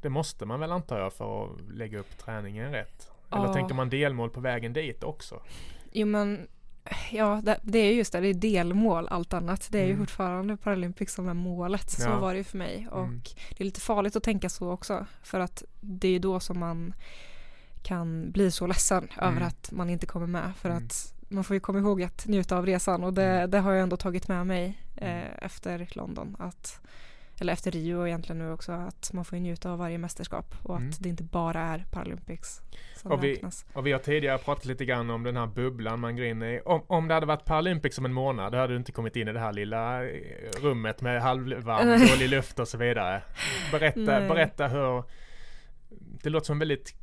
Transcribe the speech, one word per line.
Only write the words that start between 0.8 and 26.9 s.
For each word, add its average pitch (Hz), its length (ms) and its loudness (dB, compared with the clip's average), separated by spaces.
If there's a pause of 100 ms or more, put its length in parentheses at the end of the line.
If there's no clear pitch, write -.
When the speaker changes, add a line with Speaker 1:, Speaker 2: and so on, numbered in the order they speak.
Speaker 1:
jag, 95 120 -2
för 107 320 -4
att - 160 -10 (120)
lägga 107 260 -8
upp - 200 -12
träningen 107 540 -8
rätt. - 380 -8 (220)
Eller 202 140 2
Speaker 2:
Ja. 190 80 2
Speaker 1:
tänker 190 200 0
man 127 160 0
delmål 131 400 0
på 123 100 -8
vägen 120 320 -2
dit 147 320 -4
också? - 380 -8 (500)
Speaker 2:
Jo, 214 140 2
men 208 420 0 (640)
ja, 214 320 4
det, 214 180 4
det 220 160 4
är 208 140 8
just 233 200 4
det, 175 80 0
det 190 80 4
är 196 60 4
delmål, 185 760 4
allt 175 220 -2
annat. 180 380 -2
Det 208 80 2
är 196 80 4
ju 185 60 4
Speaker 1:
Mm. 202 140 2
Speaker 2:
fortfarande 190 500 -2
Paralympics 185 580 -2
som 185 140 -4
är 175 60 0
målet. 180 560 0
Så - 180 2
Speaker 1:
Ja. 233 100 4
Speaker 2:
var 190 140 2
det 185 60 0
ju 196 60 -2
för - 140 -8
mig. 190 320 -6
Och 185 140 -4
Speaker 1:
Mm. - 160 -6 (300)
Speaker 2:
det - 100 -8
är 190 40 -2
lite 196 160 -4
farligt 208 360 2
att 220 60 0
tänka 196 260 2
så 175 220 -4
också. 196 360 -4 (160)
För - 180 -2
att - 220 -4 (180)
det 190 280 -2
är 185 40 6
ju 180 60 4
då 185 220 0
som 180 200 -2
man 170 340 -2 (880)
kan 170 480 -2
bli 196 200 6
så 175 160 0
ledsen 185 420 4 (100)
över 180 180 4
Speaker 1:
Mm. 170 120 2
Speaker 2:
att - 240 -8
man 175 180 -2
inte 175 160 0
kommer 170 200 -2
med. 175 300 -2
För 185 140 -2
Speaker 1:
Mm. 170 160 0
Speaker 2:
att - 280 -6 (140)
man 196 160 0
får 196 100 0
ju 196 60 4
komma 196 180 0
ihåg 202 240 4
att - 240 -4
njuta 196 300 4
av 180 100 2
resan. 180 380 2
Och 185 100 2
det, 190 100 6
Speaker 1:
Mm. 185 260 4
Speaker 2:
det 202 80 6
har 196 140 6
jag 190 100 6
ändå 185 140 2
tagit 180 320 -2
med 180 180 2
mig, 185 360 0 (140)
eh, 196 140 -4
Speaker 1:
Mm. 175 220 -6 (100)
Speaker 2:
efter 175 500 -6
London. - 460 -8
Att - 420 -10 (600)